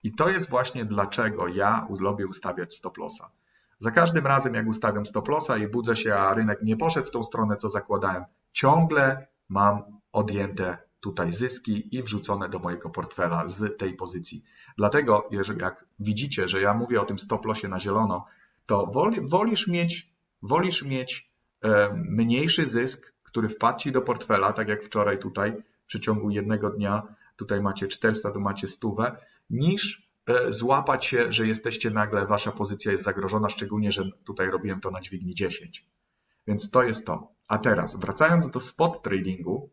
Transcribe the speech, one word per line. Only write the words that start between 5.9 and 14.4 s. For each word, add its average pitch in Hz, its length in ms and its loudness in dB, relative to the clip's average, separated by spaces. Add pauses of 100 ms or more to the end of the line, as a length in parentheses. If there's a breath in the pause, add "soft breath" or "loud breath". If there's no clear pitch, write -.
się, 110 200 0
a 98 180 4
rynek 107 300 2
nie 110 140 2
poszedł 160 300 0
w - 40 -14
tą 117 120 -2
stronę, 107 320 0
co 107 140 -4
zakładałem, 95 560 -2 (260)
ciągle 143 760 4 (220)
mam 101 340 4 (280)
odjęte 98 680 -2 (220)
tutaj 87 320 -4
zyski 110 640 -4
i 127 80 -4
wrzucone 101 460 -4
do 92 100 -6
mojego 87 300 -6
portfela 85 580 -2
z 98 300 -4
tej 92 180 -4
pozycji. 90 480 -10 (340 loud breath)